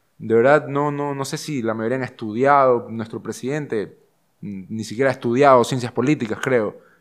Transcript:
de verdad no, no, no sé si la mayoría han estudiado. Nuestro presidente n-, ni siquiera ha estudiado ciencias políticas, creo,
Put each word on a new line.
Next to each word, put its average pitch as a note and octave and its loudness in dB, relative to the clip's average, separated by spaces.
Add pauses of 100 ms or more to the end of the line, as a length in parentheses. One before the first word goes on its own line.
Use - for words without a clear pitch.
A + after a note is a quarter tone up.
(200)
de A2 0
verdad C3+ 6
no, C#3+ 0
no, C#3+ -6
no C#3 -6
sé D#3 -8
si C#3 -6
la A2 0
mayoría A2+ -2
han C3 -4
estudiado. B2 2
Nuestro A2+ -8
presidente A#2 -6 (460)
n-, G2 -12
ni A2 -6
siquiera B2+ 0
ha B2+ 0
estudiado B2+ 2
ciencias A#2+ -4
políticas, A#2+ -2
creo, A2+ -2 (240)